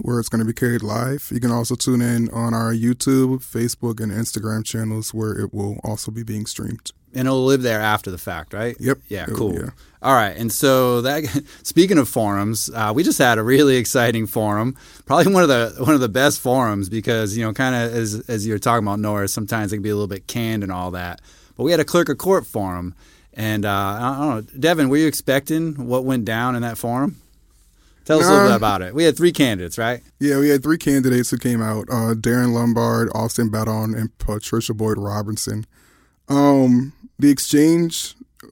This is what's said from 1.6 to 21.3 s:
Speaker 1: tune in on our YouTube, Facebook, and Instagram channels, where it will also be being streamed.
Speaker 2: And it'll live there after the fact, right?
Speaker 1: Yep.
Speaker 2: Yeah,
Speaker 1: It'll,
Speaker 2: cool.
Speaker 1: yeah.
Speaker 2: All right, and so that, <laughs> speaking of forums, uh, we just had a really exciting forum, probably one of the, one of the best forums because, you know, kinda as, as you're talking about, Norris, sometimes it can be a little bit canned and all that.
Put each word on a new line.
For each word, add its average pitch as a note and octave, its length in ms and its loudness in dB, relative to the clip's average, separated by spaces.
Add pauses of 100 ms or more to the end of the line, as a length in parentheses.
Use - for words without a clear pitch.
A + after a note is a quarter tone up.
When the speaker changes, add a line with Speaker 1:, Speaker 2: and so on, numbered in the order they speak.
Speaker 1:
tune B2 280 0
in A#2 280 0
on A#2 220 -2
our A2+ 220 0
YouTube, B2+ 640 2
Facebook, A#2 640 -4
and G#2+ 120 -4
Instagram A2 520 -4
channels, A2 500 -4
where A2 240 -4
it G2+ 160 -6
will G2+ 300 -6
also A2 260 -6
be A2+ 120 -8
being G#2+ 220 -6
streamed. - 480 -10 (220)
Speaker 2:
And C3 120 -2
it'll C3 200 2
live C3+ 160 2
there A2+ 180 0
after G#2+ 300 -2
the F2 80 -10
fact, E2+ 340 -10
right? A2+ 260 -6
Speaker 1:
Yep. C3 200 -2 (100)
Speaker 2:
Yeah, F#2+ 140 -8
Speaker 1:
It'll, G#2 140 -6
Speaker 2:
cool. G#2 180 -2
Speaker 1:
yeah. E2 160 -6 (320)
Speaker 2:
All C3 120 2
right, G#2 220 0
and A2 160 -4
so B2+ 480 2
that, C#3+ 240 -4 (320)
<laughs> - 60 -20
speaking F#3 340 4
of C3 140 4
forums, G#2 640 -2
uh, A2 200 -2
we C#3+ 100 2
just D4+ 140 0
had A#2+ 200 4
a A2 40 0
really C3 340 6
exciting A#2 500 0
forum, G#2+ 500 -2 (300)
probably E3+ 260 4
one F#3 120 6
of D#3+ 40 6
the, A#2 340 0
one D3+ 120 4
of C#3 60 4
the B2 100 2
best C3+ 300 2
forums A2 500 0
because, A2 480 -2
you A#2 60 -2
know, A2 100 -4
kinda B2+ 240 0
as, A#2 500 -2
as G#2+ 180 -4
you're G#2+ 120 -2
talking A#2 280 0
about, G2+ 120 -2
Norris, G#2 340 -2
sometimes G#2+ 400 -4
it G#2+ 40 -4
can G#2 60 -6
be G#2 60 -4
a G#2 60 0
little G2+ 140 -2
bit F#2+ 180 -14
canned A2+ 360 -4
and F#2+ 80 -6
all F2+ 200 -6
that. F2 320 -10 (340)